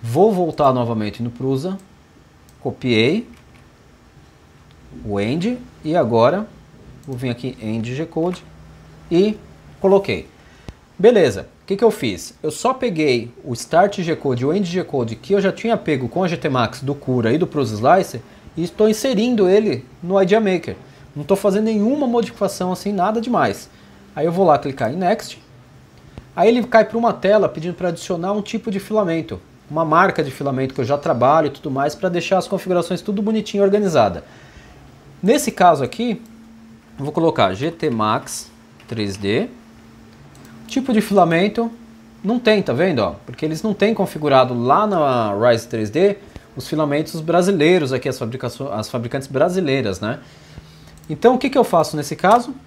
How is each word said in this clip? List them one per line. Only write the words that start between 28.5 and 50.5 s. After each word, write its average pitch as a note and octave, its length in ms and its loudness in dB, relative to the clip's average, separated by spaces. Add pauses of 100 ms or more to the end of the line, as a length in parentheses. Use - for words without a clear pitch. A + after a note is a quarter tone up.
de G3 80 -4
filamento, E3 600 -2 (300)
uma D#3+ 160 -2
marca E3+ 380 4
de C3+ 80 -4
filamento C3 420 -4
que C#3+ 80 -4
eu A#2+ 40 -2
já C#3+ 120 0
trabalho D3 500 2
e - 40 -2
tudo - 180 -10
mais, C#3 240 -2
pra F#3 160 -4
deixar F3 300 0
as F3 80 -4
configurações F3+ 540 -2
tudo G#3 200 -4
bonitinho G#3+ 400 -2
e - 20 6
organizada. D#3+ 600 2 (960)
Nesse C#4 300 2
caso D#3+ 320 4
aqui, A3 380 -4 (760)
eu C#3 80 -8
vou D3 80 -6
colocar D#3 400 2
G C3 160 -4
T D#3 200 -4
Max A2 640 -2 (360)
três G#2 280 -6
D. G#2 320 -2 (1200)
Tipo C4 260 -2
de G#3+ 80 4
filamento G3+ 680 2 (520)
não A3+ 140 -2
tem, G#3+ 240 2
tá C#3 120 -2
vendo, D3+ 260 0
ó? F#2 160 0 (100)
Porque - 180 -10
eles D#3 200 -4
não A3 100 -2
têm G3+ 180 2
configurado C#3+ 600 2
lá C3+ 320 2
na C3 480 0
Rise A2+ 340 2
três G#2+ 220 -4
D F#3+ 280 2 (380)
os B2+ 120 -12
filamentos D#3 540 -2
brasileiros E3+ 720 2
aqui, C3 160 -4
as C3 120 -6
fabricaço-, B2 520 -8
as G#2+ 160 -6
fabricantes B2+ 400 -6
brasileiras, C3+ 720 0
né? A#2 200 -6 (880)